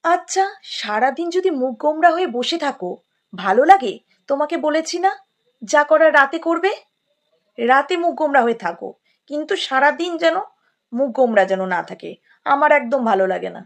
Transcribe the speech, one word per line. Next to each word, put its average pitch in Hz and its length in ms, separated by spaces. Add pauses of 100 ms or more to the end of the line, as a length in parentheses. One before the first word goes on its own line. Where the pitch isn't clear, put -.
আচ্ছা, 349 400 (200)
সারাদিন 254 640
যদি 359 200
মুখ 262 280
গোমড়া 311 340
হয়ে 359 160
বসে 247 300
থাকো, 226 400 (360)
ভালো 196 300
লাগে? 370 300 (340)
তোমাকে 294 300
বলেছি 311 420
না, 381 120 (500)
যা 294 220
করার 311 300
রাতে 277 260
করবে? 339 320 (840)
রাতে 269 400
মুখ 339 180
গোমড়া 277 260
হয়ে 233 120
থাকো, - 360 (400)
কিন্তু 302 260
সারাদিন 302 600
যেন 330 180 (580)
মুখ 262 160
গোমড়া 226 360
যেন 190 200
না 180 180
থাকে। 175 320 (300)
আমার 285 260
একদম 254 340
ভালো 190 220
লাগে 185 220
না। 175 160